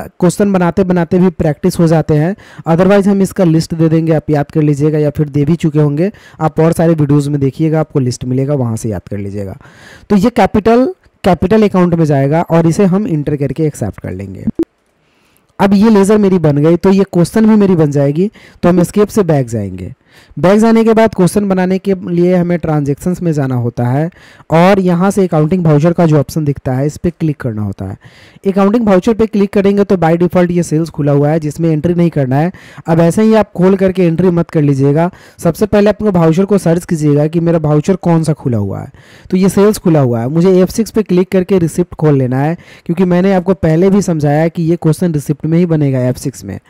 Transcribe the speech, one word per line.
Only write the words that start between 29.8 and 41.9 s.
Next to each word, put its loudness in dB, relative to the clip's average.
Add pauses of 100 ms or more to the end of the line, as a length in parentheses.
तो 0
by 0
default 0
ये -2
sales -4
खुला -2
हुआ 2
है, 0
जिसमें -4
entry -2
नहीं 0
करना -2
है। 0 (360)
अब 2
ऐसे 2
ही 4
आप 0
खोल 2
करके 0
entry 2
मत 0
कर 0
लीजिएगा। 2 (300)
सबसे -2
पहले 2
अपने -2
voucher 2
को 0
search -2
कीजिएगा 0
कि -2
मेरा 0
voucher 0
कौन 0
सा -2
खुला -4
हुआ -6
है। -14 (380)
तो -2
ये 2
sales 2
खुला 2
हुआ 0
है, -4
मुझे 2
एफ़ 0
सिक्स -4
पे -2
click 0
करके 0
receipt -4